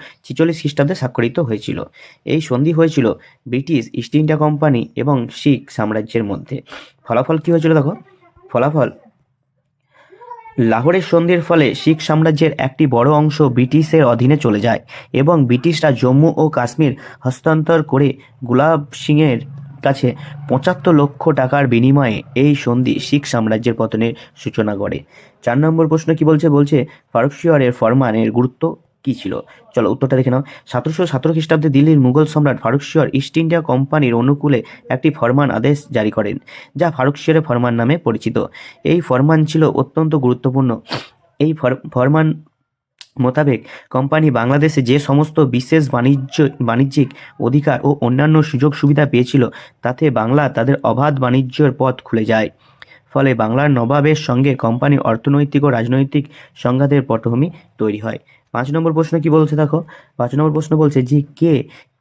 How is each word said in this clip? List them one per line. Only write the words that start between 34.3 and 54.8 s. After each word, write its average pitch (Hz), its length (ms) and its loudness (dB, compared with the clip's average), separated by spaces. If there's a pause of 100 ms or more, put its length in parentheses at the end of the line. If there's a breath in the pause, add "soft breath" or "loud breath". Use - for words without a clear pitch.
একটি 135 200 0
ফরমান 135 420 0
আদেশ 135 400 0
জারি 107 200 0
করেন, 104 260 -4 (380 loud breath)
যা 165 160 -2
ফারুক 143 260 -2
শিয়রের 160 260 0
ফরমান 120 300 0
নামে 117 240 0
পরিচিত। 113 480 -2 (380 loud breath)
এই 170 180 0
ফরমান 151 440 2
ছিল 160 180 0
অত্যন্ত 151 520 0
গুরুত্বপূর্ণ। 127 640 0 (600 loud breath)
এই 156 140 0
ফর-, 135 400 -4
ফরমান 156 500 0 (760)
মোতাবেক 127 460 0 (240 loud breath)
কোম্পানি 143 420 0
বাংলাদেশে 139 500 0
যে 127 180 2
সমস্ত 151 400 0
বিশেষ 131 520 0
বাণিজ্য, 135 580 0 (120)
বাণিজ্যিক 127 480 0 (300 loud breath)
অধিকার 131 440 0
ও 143 180 0
অন্যান্য 147 420 2
সুযোগ 143 300 0
সুবিধা 143 320 2
পেয়েছিল, 123 420 0 (340 loud breath)
তাতে 127 280 -2
বাংলা 123 400 0
তাদের 123 340 0
অবাধ 135 360 0
বাণিজ্যের 127 580 0
পথ 127 260 -2
খুলে 110 220 -4
যায়। 110 240 0 (640 soft breath)
ফলে 135 200 2
বাংলার 120 380 0
নবাবের 139 440 2
সঙ্গে 135 400 0
কোম্পানি 123 420 0